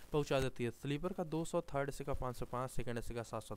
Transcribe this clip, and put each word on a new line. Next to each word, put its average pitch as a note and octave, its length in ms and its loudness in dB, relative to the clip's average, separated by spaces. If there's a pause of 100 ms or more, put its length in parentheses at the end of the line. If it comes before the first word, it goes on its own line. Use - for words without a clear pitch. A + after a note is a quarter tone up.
(120)
पहुंचा D3 280 4
देती B2+ 240 2
है। A#2 80 2
स्लीपर D3 400 -2
का F#3 140 -2
दो D#3 180 0
सौ, E3+ 200 2
थर्ड C#3 240 0
एसी C#3 160 -4
का C#3+ 100 2
पाँच B2+ 220 0
सौ A#2+ 100 -2
पाँच, B2+ 240 -2
सेकंड A#2+ 280 2
एसी A#2 160 -2
का A#2 100 0
सात A2+ 180 -4
सौ G#2+ 140 -6